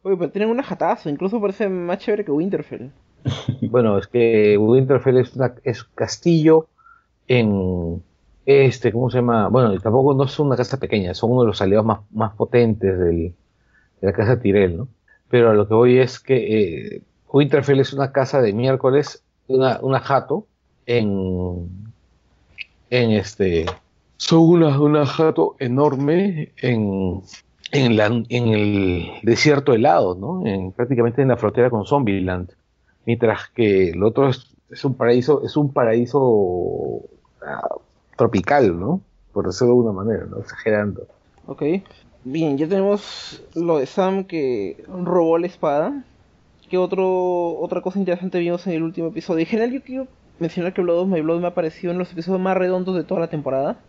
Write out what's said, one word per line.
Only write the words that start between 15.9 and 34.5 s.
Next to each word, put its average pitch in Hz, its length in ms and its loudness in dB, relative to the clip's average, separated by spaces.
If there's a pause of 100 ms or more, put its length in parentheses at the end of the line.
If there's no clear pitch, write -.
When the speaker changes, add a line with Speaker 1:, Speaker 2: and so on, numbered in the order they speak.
Speaker 2:
es 127 200 0
que, 104 760 -2
eh, - 60 -16 (300)
Winterfell 143 480 2
es 135 140 0
una 139 180 -4
casa 135 300 0
de 104 120 2
miércoles, 131 680 0 (240)
una, 131 340 0
una 131 180 0
jato 143 480 -2 (380)
en, 92 840 -2 (1200)
en 120 220 0
este, 95 540 -2 (520)
son 165 240 2
una, 165 380 4
una 147 260 4
jato 160 540 0
enorme 147 1000 0
en 98 640 -2 (500)
en 120 260 2
la, 107 100 4
en 120 400 -2
el 101 600 0 (160)
desierto 135 500 2
helado, 117 420 2
¿no? 143 300 -8
En, 95 260 -4
prácticamente 120 500 -2
en 135 60 2
la 117 100 2
frontera 120 320 0
con 107 160 -2
Zombieland. 98 680 -2 (540)
Mientras 117 440 -2
que 95 400 2
el 87 140 -4
otro 131 260 2
es, - 260 -8 (140)